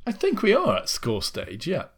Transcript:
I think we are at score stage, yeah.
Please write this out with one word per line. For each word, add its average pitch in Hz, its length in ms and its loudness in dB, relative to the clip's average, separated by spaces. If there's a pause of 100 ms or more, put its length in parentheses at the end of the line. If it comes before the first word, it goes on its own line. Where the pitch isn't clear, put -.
I 240 60 0
think 339 300 0
we 208 120 6
are 254 240 2
at - 100 -6
score 110 340 -2
stage, 92 440 -6
yeah. 165 180 -2 (140)